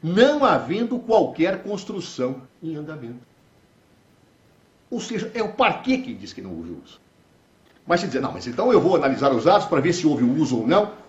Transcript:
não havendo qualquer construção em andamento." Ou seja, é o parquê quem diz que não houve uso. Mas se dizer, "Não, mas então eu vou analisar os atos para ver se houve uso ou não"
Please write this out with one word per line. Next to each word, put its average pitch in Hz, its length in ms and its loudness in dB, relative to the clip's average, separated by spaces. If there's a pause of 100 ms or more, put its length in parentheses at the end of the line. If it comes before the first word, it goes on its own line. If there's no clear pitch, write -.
não 254 420 4
havendo 196 540 0
qualquer 190 640 2
construção 170 800 -6 (200)
em 160 140 -10
andamento." 147 440 -12 (1700)
Ou 240 100 -6
seja, - 340 -8
é 233 100 -4
o 208 60 -4
parquê 254 500 0
quem 233 160 -10
diz - 180 -16
que - 80 -16
não 95 100 -12
houve 82 200 -12
uso. - 280 -18 (880)
Mas - 160 2
se 202 60 -6
dizer, 127 140 -4
"Não, 131 100 -4
mas - 160 -12
então 202 260 0
eu 175 80 8
vou 175 140 4
analisar 139 360 2
os 117 140 0
atos 190 220 4
para 147 140 0
ver 175 120 2
se 160 140 0
houve 123 160 2
uso 127 340 2
ou 110 100 -2
não" 202 240 2 (180)